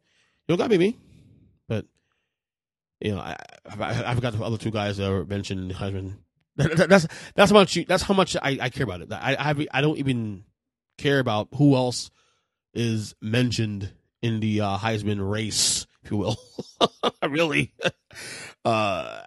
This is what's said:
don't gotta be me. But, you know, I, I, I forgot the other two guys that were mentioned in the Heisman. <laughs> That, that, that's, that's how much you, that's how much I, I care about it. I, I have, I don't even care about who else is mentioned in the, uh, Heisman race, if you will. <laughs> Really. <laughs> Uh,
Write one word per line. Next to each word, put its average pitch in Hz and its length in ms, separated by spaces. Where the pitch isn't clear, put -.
don't 170 80
gotta 262 120
be 208 80
me. 196 200
But, 110 160
you 104 160
know, 90 60
I, - 160
I, 104 460
I 120 40
forgot 120 180
the 110 100
other 117 140
two 110 140
guys 104 260
that 98 120
were 95 140
mentioned 98 380
in 95 60
the 92 80
Heisman. 98 440
<laughs> - 40
That, 156 200
that, 165 100
that's, 170 200
that's 202 160
how 208 60
much 190 180
you, 170 80
that's 180 200
how 202 100
much 185 240
I, 139 240
I 127 80
care 135 160
about 90 160
it. 85 100
I, 110 260
I 139 60
have, 147 180
I 131 80
don't 151 160
even 117 480
care 139 220
about 107 340
who 139 220
else 127 360
is 110 480
mentioned 110 720
in 113 180
the, 107 220
uh, 98 160
Heisman 104 520
race, 107 560
if - 100
you 104 60
will. 104 240
<laughs> - 60
Really. 147 520
<laughs> - 40
Uh, 92 640